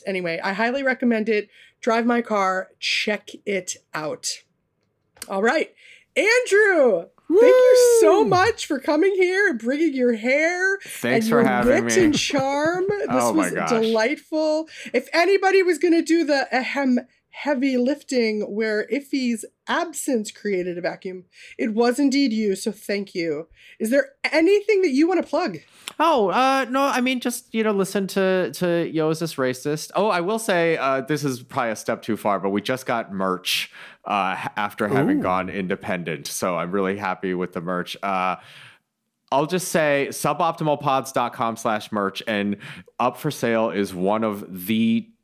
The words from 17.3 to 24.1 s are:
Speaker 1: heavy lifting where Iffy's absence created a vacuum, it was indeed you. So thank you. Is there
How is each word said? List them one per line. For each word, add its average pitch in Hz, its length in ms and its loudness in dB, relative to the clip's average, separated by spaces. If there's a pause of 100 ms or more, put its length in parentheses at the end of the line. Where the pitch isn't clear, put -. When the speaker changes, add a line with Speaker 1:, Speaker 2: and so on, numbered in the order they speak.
Speaker 1:
heavy 269 440 0
lifting 247 640 0
where 214 500 -2
Iffy's 254 540 -2 (200)
absence 277 680 -2
created 180 460 -4
a 175 40 -8
vacuum, 180 420 -8 (340)
it 226 160 -4
was 233 240 2
indeed 277 360 2
you. 214 240 0
So 208 160 -6
thank 202 420 -8
you. 165 320 -4 (320)
Is 110 100 -2
there 262 200 2 (160)